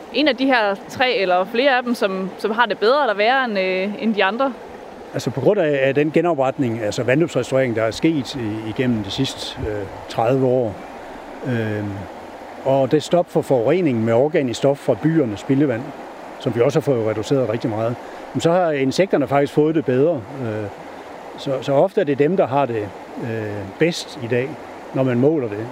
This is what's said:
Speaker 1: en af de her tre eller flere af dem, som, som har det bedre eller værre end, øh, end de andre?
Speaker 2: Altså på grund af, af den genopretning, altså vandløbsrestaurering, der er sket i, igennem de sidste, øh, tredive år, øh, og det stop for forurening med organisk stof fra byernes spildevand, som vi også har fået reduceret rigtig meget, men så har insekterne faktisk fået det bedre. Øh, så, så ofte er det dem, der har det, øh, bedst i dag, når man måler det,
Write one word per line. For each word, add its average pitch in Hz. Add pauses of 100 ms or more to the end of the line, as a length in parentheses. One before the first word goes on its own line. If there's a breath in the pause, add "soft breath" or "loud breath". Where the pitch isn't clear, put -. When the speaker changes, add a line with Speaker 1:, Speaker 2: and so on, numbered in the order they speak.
(140)
Speaker 1:
en 302
af 240
de 262
her 220 (140)
tre 254
eller 180
flere 247
af 247
dem, 240
som, 190
som 202
har 233
det 196
bedre 254
eller 233
værre 233
end, 208
øh, 185
end 220
de 196
andre? 233 (600)
Speaker 2:
Altså 135
på 123
grund 190
af, 143
af 135
den 151
genopretning, 135
altså 104
vandløbsrestaurering, 131
der 110
er 113
sket 160
i, 110
igennem 117
de 98
sidste, -
øh, 104 (240)
tredive 131
år, 123 (720)
øh, 110 (840)
og 135
det 151
stop -
for 160
forurening 131
med 113
organisk 135
stof 139
fra 156
byernes 147
spildevand, 139 (580)
som 117
vi 120
også 139
har -
fået 117
reduceret 110
rigtig 120
meget, 113 (380 loud breath)
men 131
så 165
har 175
insekterne 139
faktisk 139
fået 156
det 156
bedre. 135 (200)
Øh, 107 (680)
så, - (100)
så 139
ofte 185
er 180
det 139
dem, 156
der 180
har 139
det, 113 (360)
øh, 104
bedst -
i 117
dag, 123 (440)
når 135
man 123
måler 143
det, 107